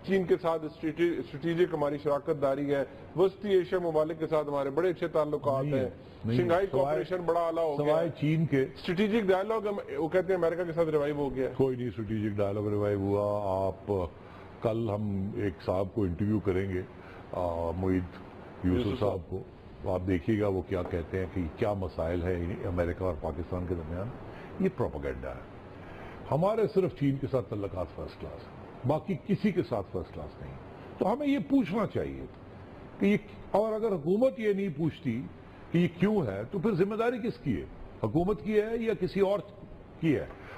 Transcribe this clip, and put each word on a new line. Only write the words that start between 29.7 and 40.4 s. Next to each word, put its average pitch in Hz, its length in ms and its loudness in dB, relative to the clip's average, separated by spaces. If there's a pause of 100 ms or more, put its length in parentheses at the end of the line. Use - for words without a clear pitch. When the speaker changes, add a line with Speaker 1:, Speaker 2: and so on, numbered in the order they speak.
Speaker 2:
first 87 300 -8
class 80 300 -12
नहीं। 67 100 -12 (460)
तो - 60 0
हमें 269 220 2
ये 277 120 4
पूछना 214 480 2
चाहिए 67 420 -4 (720)
कि 196 60 6
ये, 202 140 6 (340)
और 214 180 2
अगर 220 200 0
हुकूमत 202 480 2
ये 208 140 2
नहीं 196 160 0
पूछती 139 420 -2 (600)
कि 165 60 6
ये 175 100 6
क्यों 190 380 2
है, 101 180 -2
तो 190 140 -4
फिर 208 160 2
जिम्मेदारी 220 440 2
किसकी 196 340 -2
है? 69 160 -2 (340)
हुकूमत 165 380 2
की 208 120 -2
है 220 300 2
या 220 120 0
किसी 185 260 -2
और 196 200 4 (600)
की 156 120 4
है? 90 160 0 (300)